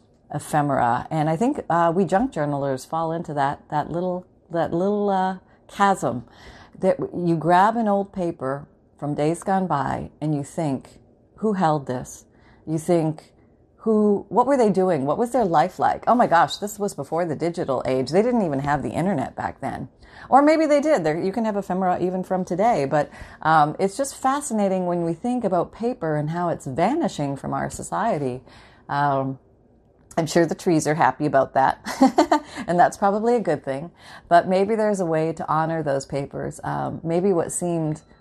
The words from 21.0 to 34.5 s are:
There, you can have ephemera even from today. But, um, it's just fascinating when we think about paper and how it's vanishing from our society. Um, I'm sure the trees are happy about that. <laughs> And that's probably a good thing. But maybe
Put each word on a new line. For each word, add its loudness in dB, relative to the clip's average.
There, 2
you -2
can -2
have -2
ephemera -2
even -2
from -2
today. 0
But, 0
um, 4
it's 0
just -4
fascinating 0
when 0
we -2
think -4
about 0
paper -4
and -2
how -2
it's -6
vanishing -2
from -8
our -4
society. -4
Um, 0
I'm 0
sure 4
the 0
trees 0
are 2
happy 2
about 2
that. 2
<laughs> 4
And 0
that's 4
probably 2
a 2
good -2
thing. -6
But 6
maybe 2